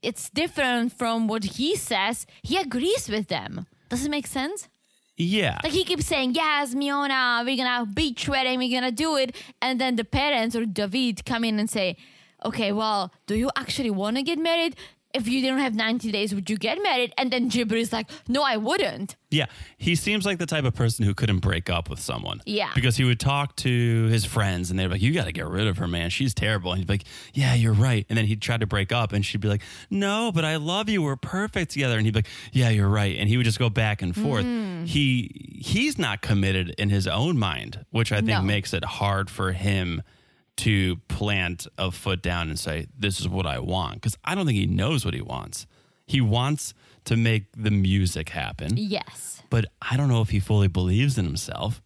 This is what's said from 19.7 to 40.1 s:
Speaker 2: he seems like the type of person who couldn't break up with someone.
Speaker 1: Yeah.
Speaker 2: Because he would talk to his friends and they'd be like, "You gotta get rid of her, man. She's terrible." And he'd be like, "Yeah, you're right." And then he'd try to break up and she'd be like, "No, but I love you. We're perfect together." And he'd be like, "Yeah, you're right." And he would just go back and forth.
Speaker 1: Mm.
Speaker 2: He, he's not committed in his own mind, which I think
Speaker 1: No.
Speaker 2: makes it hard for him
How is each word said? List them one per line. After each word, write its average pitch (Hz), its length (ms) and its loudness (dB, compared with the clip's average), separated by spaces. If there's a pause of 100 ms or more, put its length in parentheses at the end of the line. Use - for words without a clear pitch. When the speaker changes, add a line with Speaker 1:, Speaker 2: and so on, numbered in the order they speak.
Speaker 2:
he 170 200 0
seems 202 280 0
like 196 140 0
the 175 80 -4
type 156 180 -2
of 123 80 2
person 113 320 0
who 98 100 2
couldn't 104 260 2
break 87 280 0
up 85 220 -2
with 65 80 -6
someone. 52 480 -6
Speaker 1:
Yeah. 208 300 -2
Speaker 2:
Because 123 200 2
he 135 60 2
would 123 160 4
talk 143 380 0
to 117 500 2
his 113 180 4
friends 90 460 0
and 92 80 0
they'd 95 80 2
be 90 60 0
like, 95 100 0
"You 131 100 4
gotta 107 200 0
get 82 160 -6
rid 95 180 0
of 92 120 0
her, 87 100 -2
man. 85 220 -2
She's 131 220 0
terrible." 101 380 0
And 90 80 0
he'd 90 80 -2
be 101 80 0
like, 98 100 -2 (300)
"Yeah, 131 200 4
you're 113 180 6
right." 110 360 4
And 110 80 0
then 110 100 2
he'd 107 140 0
try 117 160 0
to 110 120 0
break 98 240 0
up 117 200 0
and 101 140 2
she'd 104 140 -4
be 107 80 0
like, 104 140 2 (280)
"No, 202 420 0
but 165 120 2
I 156 120 0
love 180 320 -2
you. 202 140 2
We're 139 140 0
perfect 190 560 -2
together." 127 240 2
And 107 100 2
he'd 110 80 2
be 113 60 4
like, - 80 -2 (240)
"Yeah, 123 160 6
you're 101 200 6
right." 101 300 4
And 98 100 2
he 117 80 4
would 123 100 2
just 110 120 2
go 120 100 2
back 107 340 0
and 90 120 -2
forth. 143 320 0
Speaker 1:
Mm. 196 400 -4
Speaker 2:
He, 135 760 0
he's 269 380 0
not 113 240 -2
committed 95 560 2
in 101 100 2
his 95 200 2
own 131 280 2
mind, 78 540 -4
which 113 220 0
I 104 60 2
think 110 100 2
Speaker 1:
No. 98 140 4
Speaker 2:
makes 101 300 0
it 92 120 -2
hard 98 440 -2
for 95 240 -2
him 92 500 0 (640)